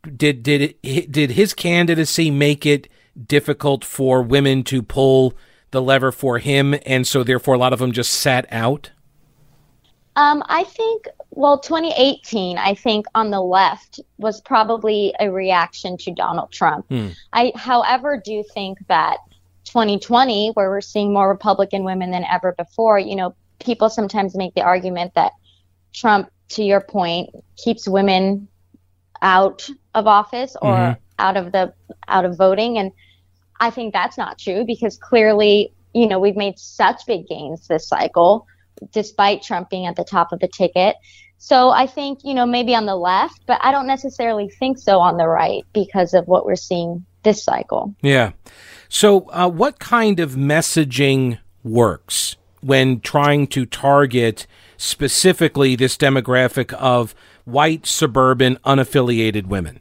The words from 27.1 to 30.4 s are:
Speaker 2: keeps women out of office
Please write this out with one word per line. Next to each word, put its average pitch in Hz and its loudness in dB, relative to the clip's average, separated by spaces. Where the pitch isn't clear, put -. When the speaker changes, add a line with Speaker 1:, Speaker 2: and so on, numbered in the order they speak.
Speaker 2:
keeps 226 -6
women 196 0
out 190 2
of 220 0
office 214 0